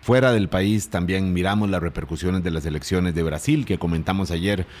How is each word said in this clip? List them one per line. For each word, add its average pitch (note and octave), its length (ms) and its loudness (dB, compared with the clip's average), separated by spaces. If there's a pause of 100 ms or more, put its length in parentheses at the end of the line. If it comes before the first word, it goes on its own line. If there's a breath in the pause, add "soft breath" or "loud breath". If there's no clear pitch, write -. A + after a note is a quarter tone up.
fuera B2+ 320 6
del G2+ 160 2
país G2 400 0
también F#2+ 420 0
miramos G2 380 0
las F#2 120 0
repercusiones E2+ 600 -2
de F2 80 -2
las D#2 140 -4
elecciones E2+ 500 -2
de E2 80 0
Brasil G#2+ 420 0
que F#2 140 -2
comentamos F2 520 -2
ayer F#2 360 -2 (140)